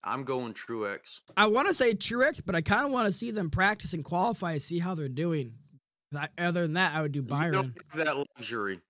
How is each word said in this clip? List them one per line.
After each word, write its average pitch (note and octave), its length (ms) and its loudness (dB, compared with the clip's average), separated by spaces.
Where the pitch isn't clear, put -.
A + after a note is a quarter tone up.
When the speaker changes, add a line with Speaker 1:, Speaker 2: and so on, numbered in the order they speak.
Speaker 1:
I'm C3 220 -4
going B2+ 280 -2
Truex. G#2 680 -6
Speaker 2:
I G#3 100 6
wanna C4+ 260 4
say A#3+ 200 4
Truex, B3 520 0
but F#3+ 100 0
I E3 60 2
kinda A3+ 280 2
wanna A#3+ 240 2
see A3+ 180 -4
them G#3 180 -2
practice F#3 440 2
and D#3+ 100 -4
qualify, F3+ 540 0
see E3+ 220 -2
how F3 160 -2
they're D3+ 120 -4
doing. C#3+ 460 -2
I, C#3+ 140 -4
other F3 260 2
than D#3 100 0
that, E3+ 220 2
I D#3+ 60 0
would D3 120 0
do D3 60 -2
Speaker 1:
You C3+ 60 -2
Speaker 2:
Byron. D3 280 0
Speaker 1:
don't C3 200 2
have D#3 160 0
that D3 120 0
luxury. G#2+ 720 -4